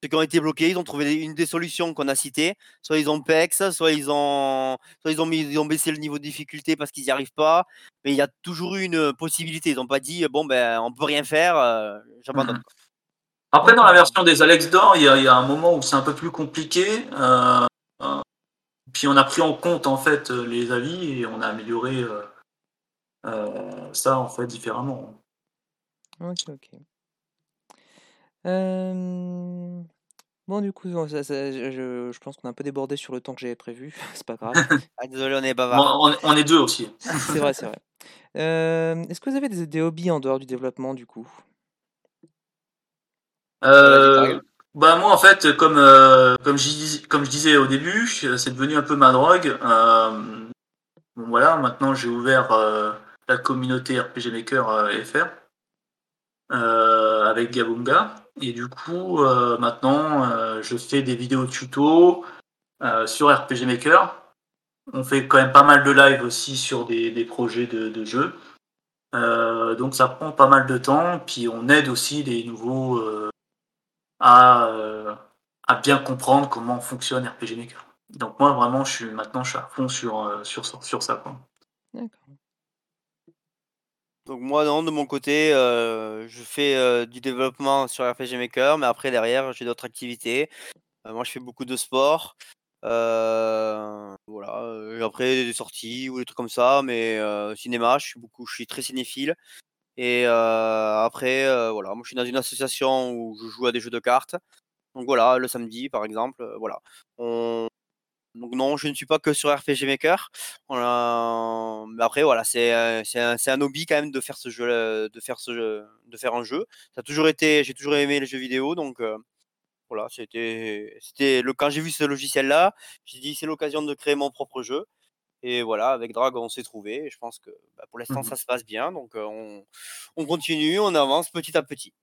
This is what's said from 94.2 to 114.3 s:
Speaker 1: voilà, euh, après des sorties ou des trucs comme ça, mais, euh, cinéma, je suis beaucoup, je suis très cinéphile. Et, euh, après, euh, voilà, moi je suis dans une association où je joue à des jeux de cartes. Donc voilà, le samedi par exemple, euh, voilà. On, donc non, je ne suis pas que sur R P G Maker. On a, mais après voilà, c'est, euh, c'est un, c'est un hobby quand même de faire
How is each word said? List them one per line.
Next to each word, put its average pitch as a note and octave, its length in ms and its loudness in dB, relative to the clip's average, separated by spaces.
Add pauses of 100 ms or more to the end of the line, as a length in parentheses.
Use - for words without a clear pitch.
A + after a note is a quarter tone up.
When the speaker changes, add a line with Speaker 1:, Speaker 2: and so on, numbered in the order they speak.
Speaker 1:
voilà, G#2 360 -14
euh, A2+ 420 -12
après B2+ 400 -2
des A#2 80 -8
sorties B2 560 -12
ou B2+ 100 -10
des B2+ 60 -8
trucs - 120 -20
comme A#2+ 120 -10
ça, B2+ 360 2
mais, A2+ 340 -4
euh, G#2 360 -6
cinéma, A#2+ 440 -2
je C#3 80 -8
suis - 140 -18
beaucoup, A#2 260 -20
je - 80 -12
suis A#2 120 -14
très - 160 -14
cinéphile. C3+ 540 -8 (600)
Et, B2 300 -2
euh, A2+ 800 0
après, C3 420 -2
euh, A#2+ 240 -2
voilà, G2+ 240 -10
moi A#2 100 -16
je - 40 -18
suis B2+ 80 -14
dans B2 80 -4
une B2 120 -8
association C3 760 -4
où A#2 300 -12
je A2+ 60 -16
joue A#2 180 -6
à A#2+ 60 0
des A#2+ 80 -4
jeux A#2 100 -14
de A#2+ 80 -8
cartes. B2 380 -2 (580)
Donc B2+ 120 -14
voilà, B2+ 320 2
le B2+ 100 -4
samedi A#2+ 400 -10
par A2 160 -6
exemple, A#2 380 -8
euh, A2 160 -14
voilà. G#2+ 200 -10 (400)
On, A#2 500 -6 (680)
donc A#2+ 200 -16
non, C3+ 240 -2
je D3 100 -8
ne D3 60 -8
suis C3+ 120 -14
pas D#3 120 -2
que D3+ 160 -2
sur D3 200 0
R C#3 80 -8
P C#3+ 120 -2
G C3+ 120 -6
Maker. D#3 440 -2 (380)
On C3+ 80 -8
a, A2+ 1120 -4
mais A2+ 140 -6
après A#2 220 0
voilà, C3+ 200 2
c'est, A#2 300 0
euh, A#2 300 -2
c'est A#2+ 160 -8
un, A#2+ 160 -2
c'est B2+ 140 -4
un C3 100 -2
hobby C#3+ 260 -6
quand D#3+ 100 -2
même D3 140 -4
de C3+ 100 -8
faire - 180 -14